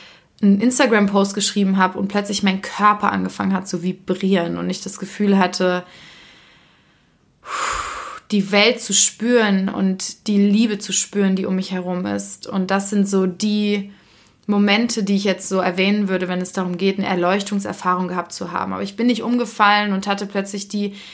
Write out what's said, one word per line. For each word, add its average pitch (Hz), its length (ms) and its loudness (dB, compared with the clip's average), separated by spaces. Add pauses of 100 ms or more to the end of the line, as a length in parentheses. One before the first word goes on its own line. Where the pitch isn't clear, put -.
(420)
einen 202 200 6
Instagram-Post 208 720 4
geschrieben 196 440 0
habe 185 200 2
und 196 120 -2
plötzlich 202 340 -2
mein 190 180 2
Körper 208 500 2
angefangen 190 420 -2
hat 185 140 -4
zu 170 140 -4
vibrieren 180 760 -2
und 175 120 -4
ich 185 120 -6
das - 180 -8
Gefühl 196 380 0
hatte, 180 460 2 (2500)
die 196 200 0
Welt 220 300 4
zu - 120 -4
spüren 214 760 2
und - 580 -4
die 208 100 2
Liebe 208 420 4
zu - 120 -8
spüren, 196 440 0
die 190 100 -2
um 190 100 0
mich 185 160 -4
herum 180 340 -4
ist. 202 400 -6
Und 185 260 -2
das 196 180 0
sind 202 180 2
so 190 180 2
die 202 680 -2 (560)
Momente, 208 560 2
die 196 120 0
ich 196 80 0
jetzt 190 260 -2
so 190 100 0
erwähnen 190 480 0
würde, 185 200 -2
wenn 180 140 -2
es 185 120 -4
darum 180 240 -2
geht, 196 200 0
eine 196 100 -2
Erleuchtungserfahrung 185 1000 -2
gehabt 175 240 -6
zu 175 200 -8
haben. 190 220 -4
Aber 190 100 -6
ich 196 120 -8
bin 226 120 0
nicht 226 160 2
umgefallen 214 680 2
und 190 160 -4
hatte 202 180 -4
plötzlich 196 420 -6
die 202 280 -4 (180)